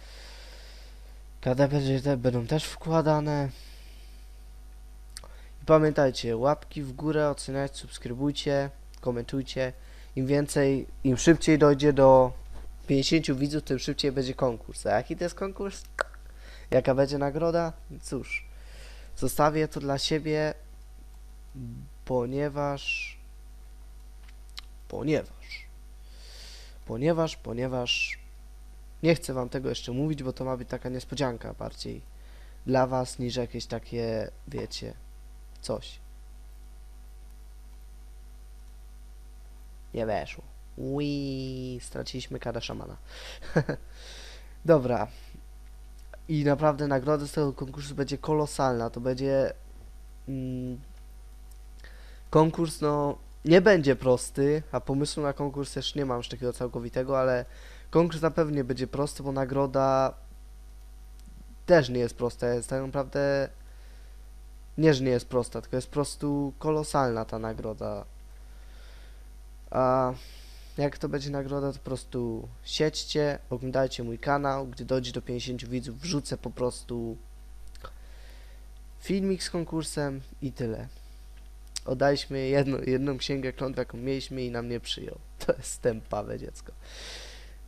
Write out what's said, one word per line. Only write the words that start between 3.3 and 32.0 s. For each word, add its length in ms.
I 40
pamiętajcie, 720
łapki 460
w 100
górę, 380
oceniajcie, 440
subskrybujcie, 960
komentujcie. 720
Im 100
więcej, 600
im 120
szybciej 420
dojdzie 340
do 400
pięćdziesięciu 480
widzów, 260
tym 160
szybciej 340
będzie 220
konkurs. 520
A 40
jaki 260
to 80
jest 100
konkurs? 480
Jaka 240
będzie 240
nagroda? 540
Cóż, 440
zostawię 520
to 120
dla 180
siebie, 560
ponieważ, 1120
ponieważ, 800
ponieważ, 500
ponieważ 840
nie 120
chcę 200
wam 140
tego 200
jeszcze 240
mówić, 300
bo 100
to 120
ma 120
być 120
taka 200
niespodzianka 680
bardziej 480